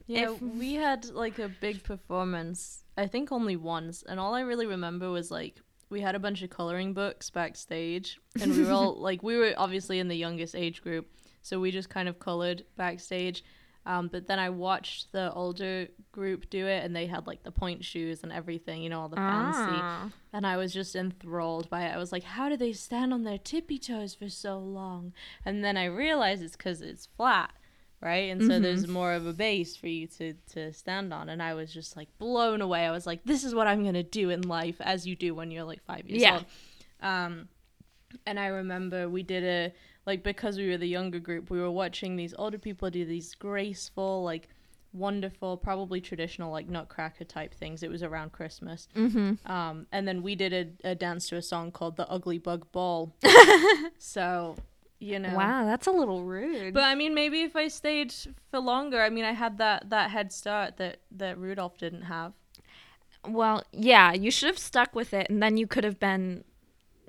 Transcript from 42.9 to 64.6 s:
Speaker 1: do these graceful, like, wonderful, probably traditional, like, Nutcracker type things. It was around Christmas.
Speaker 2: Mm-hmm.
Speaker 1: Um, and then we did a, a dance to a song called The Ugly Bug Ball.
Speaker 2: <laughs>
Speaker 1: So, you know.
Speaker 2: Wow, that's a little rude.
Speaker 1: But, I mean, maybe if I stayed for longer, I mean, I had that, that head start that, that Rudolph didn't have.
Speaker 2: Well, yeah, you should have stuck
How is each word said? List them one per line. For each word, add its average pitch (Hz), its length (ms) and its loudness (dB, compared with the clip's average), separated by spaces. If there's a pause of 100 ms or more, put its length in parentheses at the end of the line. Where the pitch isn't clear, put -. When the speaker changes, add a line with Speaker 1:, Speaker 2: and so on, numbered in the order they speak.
Speaker 1:
do 175 140 -4
these 165 320 -8
graceful, 196 880 -4
like, 170 240 -6 (440)
wonderful, 190 640 -4
probably 185 460 -4
traditional, 165 480 -8
like, 156 180 -8
Nutcracker 160 560 -8
type - 300 -12
things. 160 300 -12
It 165 40 -6
was 170 140 -8
around 160 300 -8
Christmas. 165 640 -12
Speaker 2:
Mm-hmm. 214 540 0
Speaker 1:
Um, 165 420 -6
and 196 160 -2
then 185 140 -2
we 196 120 -4
did 185 180 -2
a, 180 380 -4
a 185 60 0
dance 175 340 -4
to 175 60 -6
a 175 60 -6
song 170 280 -6
called 165 260 -6
The 180 140 -4
Ugly 175 280 -4
Bug 170 340 -6
Ball. 170 500 -2
Speaker 2:
<laughs> - 20 6 (760)
Speaker 1:
So, 175 580 -4 (420)
you 202 200 -6
know. 185 160 -4
Speaker 2:
Wow, 220 300 2
that's 220 220 0
a 381 60 4
little 208 320 2
rude. 190 500 -4
Speaker 1:
But, 277 100 4
I 269 100 6
mean, 302 200 0
maybe 302 280 2
if 320 140 -4
I 311 120 2
stayed 294 440 -2 (380)
for 269 100 -2
longer, 254 400 2
I 220 100 6
mean, 226 140 -2
I 220 80 0
had 226 260 -2
that, 214 320 2
that 214 200 4
head 202 220 -2
start 208 460 -4
that, 185 200 -6 (140)
that 185 260 -6
Rudolph 185 400 -6
didn't 170 240 -6
have. 170 300 -8 (920)
Speaker 2:
Well, 220 360 2 (100)
yeah, 208 400 12
you 196 180 2
should 277 180 2
have 370 100 2
stuck - 360 2